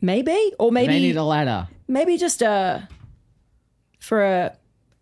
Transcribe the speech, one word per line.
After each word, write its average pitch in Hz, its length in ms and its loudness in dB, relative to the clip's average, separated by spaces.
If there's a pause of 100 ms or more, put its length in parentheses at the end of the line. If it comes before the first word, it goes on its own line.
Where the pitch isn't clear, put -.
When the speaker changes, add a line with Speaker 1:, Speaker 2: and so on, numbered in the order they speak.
Speaker 1:
Maybe, 311 560 0
or 233 140 2
maybe 247 220 2
Speaker 2:
They 277 60 2
need 170 160 2
a 156 80 -2
ladder. 135 440 0 (200)
Speaker 1:
maybe 330 300 0
just 339 240 -2
a, 202 460 0 (1120)
for 214 240 -2
a, 185 340 -2 (440)